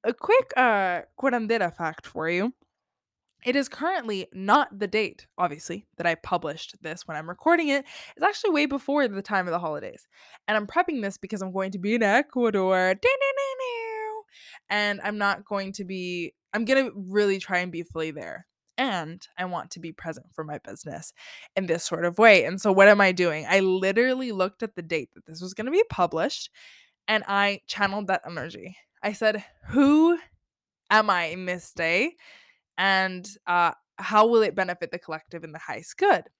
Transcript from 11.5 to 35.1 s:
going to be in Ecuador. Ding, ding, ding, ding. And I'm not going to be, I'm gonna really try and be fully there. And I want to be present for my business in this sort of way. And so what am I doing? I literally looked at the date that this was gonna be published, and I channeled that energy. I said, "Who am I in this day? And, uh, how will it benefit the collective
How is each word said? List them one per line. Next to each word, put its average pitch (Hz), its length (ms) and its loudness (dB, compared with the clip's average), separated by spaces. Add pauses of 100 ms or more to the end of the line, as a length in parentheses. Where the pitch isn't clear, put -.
going 190 200 -4
to 196 80 -8
be 202 160 0
in 233 80 2
Ecuador. 208 760 2 (160)
Ding, 190 80 -2
ding, 523 180 2
ding, 554 400 -2
ding. 440 640 -8 (480)
And 208 340 -2
I'm 208 140 -6
not 202 260 -2
going 196 300 -6
to 202 100 -12
be, 180 500 -6 (200)
I'm 226 100 -2
gonna 262 320 2
really 196 420 0
try 185 200 -4
and 180 140 -2
be 165 120 -8
fully 160 280 -6
there. 139 340 -14 (320)
And 185 500 -6 (100)
I 180 80 -6
want 175 260 -8
to 170 100 -16
be 165 100 -12
present - 420 -14
for 160 120 -10
my 147 140 -12
business - 520 -12 (440)
in 190 100 -2
this 170 180 -2
sort 170 220 -4
of 175 120 -2
way. 202 280 8
And 185 160 -4
so 208 100 2
what 196 160 8
am 202 140 8
I 190 100 6
doing? 170 380 -2
I 196 100 4
literally 202 720 0
looked 196 320 -4
at 214 120 -10
the 175 80 -10
date 165 320 -6
that - 100 -20
this 160 160 -16
was 185 120 -10
gonna 226 180 -8
be 381 180 4
published, 175 600 -2 (600)
and 214 180 0
I 202 400 0
channeled 202 400 -2
that 190 180 0
energy. 170 520 -12 (260)
I 208 100 -4
said, 214 320 -2 (220)
"Who 302 500 6 (720)
am 214 220 4
I 175 140 0
in 175 200 -8
this 180 260 -8
day? 175 440 0 (640)
And, 190 500 0 (160)
uh, 175 280 2 (260)
how 214 260 4
will 233 160 4
it 190 140 0
benefit 180 340 -4
the 175 80 -8
collective 165 460 -12